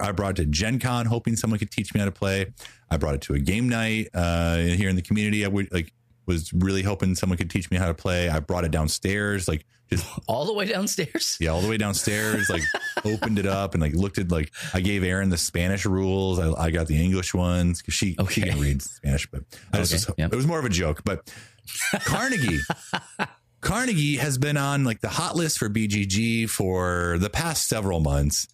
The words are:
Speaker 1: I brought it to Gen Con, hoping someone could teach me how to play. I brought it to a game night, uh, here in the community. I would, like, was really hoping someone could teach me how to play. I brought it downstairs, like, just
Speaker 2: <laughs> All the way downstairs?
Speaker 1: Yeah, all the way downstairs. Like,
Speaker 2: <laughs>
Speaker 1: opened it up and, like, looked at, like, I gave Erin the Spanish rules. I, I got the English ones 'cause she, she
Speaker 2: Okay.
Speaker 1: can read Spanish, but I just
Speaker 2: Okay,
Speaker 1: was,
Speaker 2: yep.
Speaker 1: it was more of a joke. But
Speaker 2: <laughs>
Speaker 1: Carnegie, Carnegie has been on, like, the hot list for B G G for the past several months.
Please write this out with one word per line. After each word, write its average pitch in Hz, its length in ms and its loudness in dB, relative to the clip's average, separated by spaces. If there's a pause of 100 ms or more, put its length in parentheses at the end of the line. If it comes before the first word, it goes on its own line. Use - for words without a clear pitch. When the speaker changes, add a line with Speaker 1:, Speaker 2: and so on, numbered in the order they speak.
Speaker 1:
I 104 100 0
brought 98 280 0
it 87 40 0
to - 20 0
Gen 104 340 0
Con, 120 280 0
hoping 117 280 0
someone 110 240 0
could 104 120 -6
teach - 220 -4
me 107 60 2
how 101 60 2
to 98 60 0
play. 95 420 -2 (360)
I 82 80 0
brought 73 180 0
it 69 60 -4
to - 120 -4
a 71 60 2
game 98 300 2
night, 110 440 0
uh, 85 440 2
here 90 320 2
in 92 60 2
the 90 60 2
community. 104 440 0
I - 20 0
would, 98 260 0
like, 85 200 -2 (320)
was 85 280 0
really 95 300 2
hoping 95 320 0
someone 92 220 0
could 85 120 -4
teach 92 220 -4
me 90 60 2
how 90 100 2
to 85 80 2
play. 87 340 0
I 80 100 0
brought 87 240 -2
it 80 80 0
downstairs, 95 760 0
like, 80 180 -2 (240)
just 85 160 -2 (120)
Speaker 2:
<laughs> - 100 -8
All 131 180 -2
the 220 80 -2
way 202 120 -2
downstairs? 196 720 -2
Speaker 1:
Yeah, 80 100 0
all 82 120 0
the 101 60 2
way 110 100 0
downstairs. 107 720 0
Like, 87 120 0 (220)
Speaker 2:
<laughs> - 220 -6
Speaker 1:
opened 107 340 0
it 98 80 0
up 98 260 0
and, 87 80 0
like, 76 140 2
looked 95 240 0
at, 90 100 0
like, 80 240 0 (200)
I 95 80 0
gave 98 220 2
Erin 95 260 2
the 87 80 2
Spanish 90 500 0
rules. 95 500 2
I, 82 140 2
I 82 180 0
got 80 160 2
the 78 180 2
English 92 300 2
ones 87 480 2
'cause - 140 -6
she, 101 180 0
she - 60 -8
Speaker 2:
Okay. 98 300 0
Speaker 1:
can 73 100 0
read 71 240 0
Spanish, - 480 -4
but 69 100 -8 (320)
I 101 40 2
just 92 160 0
Speaker 2:
Okay, 90 180 0
Speaker 1:
was, - 80 -10
Speaker 2:
yep. 80 140 0
Speaker 1:
it - 20 2
was 127 100 0
more 165 140 0
of 139 60 0
a 120 40 0
joke. 82 340 0
But - 300 -4 (320)
Speaker 2:
<laughs> - 400 -4
Speaker 1:
Carnegie, 196 540 0 (1040)
Carnegie 170 560 2
has 135 200 0
been 147 200 2
on, 139 260 2
like, 117 180 0
the 107 80 -2
hot 160 260 -2
list 160 220 0
for 120 120 -2
B 107 180 0
G 101 180 2
G 113 420 2
for 90 720 0
the 101 100 2
past 160 380 -2
several 98 320 0
months. 71 540 0